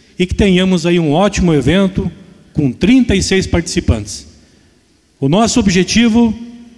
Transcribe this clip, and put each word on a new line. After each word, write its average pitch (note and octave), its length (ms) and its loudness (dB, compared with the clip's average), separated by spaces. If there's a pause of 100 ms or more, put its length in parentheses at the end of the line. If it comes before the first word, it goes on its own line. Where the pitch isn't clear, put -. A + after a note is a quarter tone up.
(180)
e F#3 80 0
que F3+ 80 -8
tenhamos F#3 520 0
aí F3 120 2
um E3 140 0
ótimo F#3 420 0
evento F3+ 560 0 (440)
com C#3 180 0
trinta A#3 420 2
e F#3+ 80 0
seis F#3+ 240 0
participantes. D3+ 800 -4 (920)
O C3+ 80 -2
nosso G#3 320 2
objetivo G#3+ 760 2 (440)